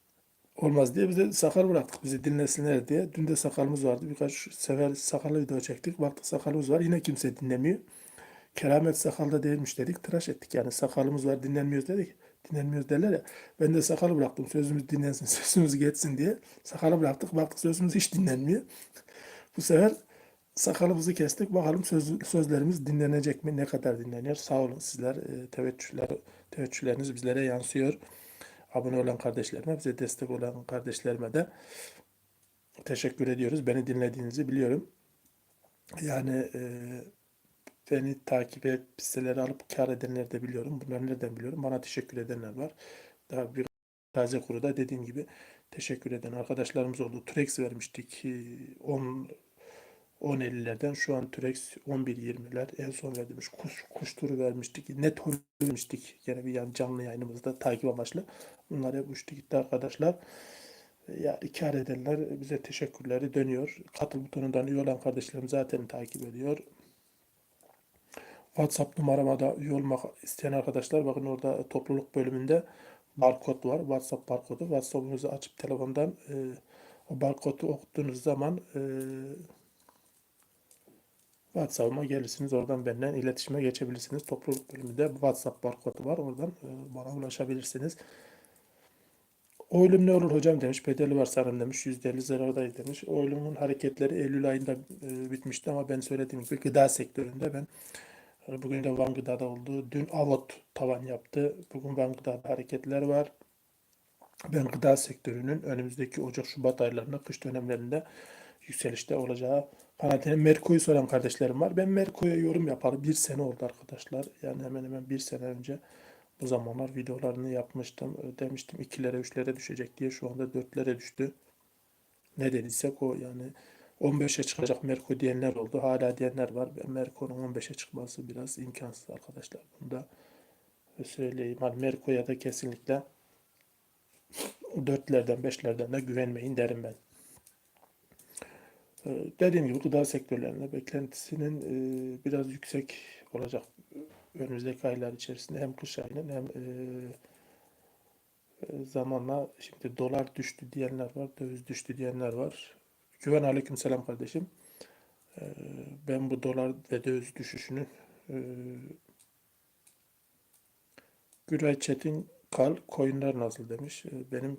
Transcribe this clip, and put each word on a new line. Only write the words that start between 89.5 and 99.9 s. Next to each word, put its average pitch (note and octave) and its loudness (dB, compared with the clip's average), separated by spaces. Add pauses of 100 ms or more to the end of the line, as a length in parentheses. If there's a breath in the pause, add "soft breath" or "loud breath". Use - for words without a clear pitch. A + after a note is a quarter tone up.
"Oylum F#3 10
ne F#3 10
olur F3 6
hocam?" D3+ 8
demiş. C3 0
"Bedeli C#3+ 4
var C3 6
sanırım." B2 2
demiş. B2+ -4
"Yüzde B2+ -2
elli B2+ -4
zarardayız." C3 0
demiş. C3+ -8
Oylumun D3 0
hareketleri C#3 0
Eylül C#3 2
ayında, C3+ 0 (300)
e, C3 -6
bitmişti C3 -6
ama C#3+ -2
ben C3+ 0
söylediğim C3 -4
gibi C3 -4
gıda C3+ 8
sektöründe C3 -4
ben, C#3+ -6 (840 loud breath)
e, C3 -8
bugün C3+ -2
de C3 2
Van C3 2
Gıda'da B2+ -2
oldu. B2 -6